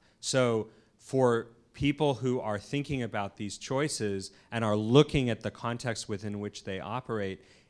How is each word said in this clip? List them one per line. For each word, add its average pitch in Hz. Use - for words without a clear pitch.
So 117
for 120
people 143
who 123
are 104
thinking 139
about 101
these 101
choices 110
and 113
are 107
looking 127
at 110
the 107
context 117
within 104
which 104
they 95
operate, 101